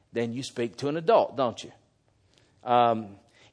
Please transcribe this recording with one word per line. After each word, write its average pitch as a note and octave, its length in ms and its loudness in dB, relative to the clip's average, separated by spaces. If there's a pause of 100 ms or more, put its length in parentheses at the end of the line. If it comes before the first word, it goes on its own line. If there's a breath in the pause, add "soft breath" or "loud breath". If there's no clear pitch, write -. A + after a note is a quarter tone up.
(120)
than A#2 200 -4
you C3 100 -8
speak A#2+ 360 -6
to C#3+ 100 -4
an D3+ 80 -4
adult, E3+ 400 2
don't B2 260 -2
you? - 100 -18 (920)
Um, A#2 520 2 (360 soft breath)